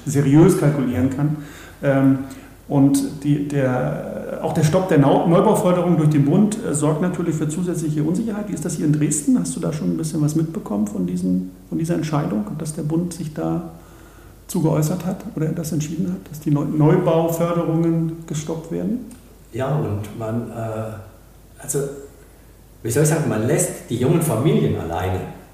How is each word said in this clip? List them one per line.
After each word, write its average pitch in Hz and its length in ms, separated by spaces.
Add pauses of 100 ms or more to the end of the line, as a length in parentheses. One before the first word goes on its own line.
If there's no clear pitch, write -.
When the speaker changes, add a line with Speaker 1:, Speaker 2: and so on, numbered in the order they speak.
Speaker 1:
seriös 143 540
kalkulieren 127 500
kann. 147 280 (460)
Ähm, 135 360 (480)
und - 560
die, 147 240
der, - 920
auch 160 100
der 160 120
Stopp 185 260
der 160 80
Nau-, 143 300
Neubauförderung 175 680
durch 151 140
den 143 160
Bund, 202 400
äh, - 80
sorgt 147 280
natürlich 175 340
für 156 120
zusätzliche 156 560
Unsicherheit. 208 460
Wie - 40
ist - 120
das 180 100
hier 165 120
in 147 60
Dresden? 160 460
Hast - 160
du 170 60
da 165 100
schon 175 220
ein 160 40
bisschen 160 240
was 151 140
mitbekommen 107 520
von 90 200
diesen, 92 440 (180)
von 165 80
dieser 165 180
Entscheidung, 170 500 (120)
dass 156 160
der - 100
Bund 165 300
sich 156 200
da 165 360 (800)
zu 185 140
geäußert 156 440
hat 185 120 (180)
oder 156 120
das 160 260
entschieden 160 360
hat, - 220
dass - 80
die 151 120
Neu-, 139 120
Neubauförderungen 165 1600
gestoppt 160 440
werden? 180 280 (520)
Speaker 2:
Ja, 131 260
und 101 400
man, 113 340
äh, - 1080
also, - 180 (1000)
wie 117 100
soll 143 120
ich 151 60
sagen, 156 180
man 110 180
lässt - 440
die 123 80
jungen 165 240
Familien - 580
alleine. 92 400 (340)